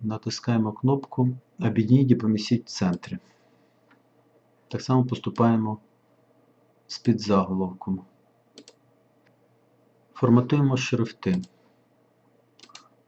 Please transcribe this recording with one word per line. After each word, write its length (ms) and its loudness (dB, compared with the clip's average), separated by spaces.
натискаємо 720 -2
кнопку 560 -2
"Об'єдніть 500 2
і 40 6
помістіть 520 0
в 20 -20
центрі". 500 -4
Так 140 -8
само 220 2
поступаємо 720 0
з 120 -14
підзаголовком. 1000 -2
Форматуємо 640 4
шрифти. 640 -2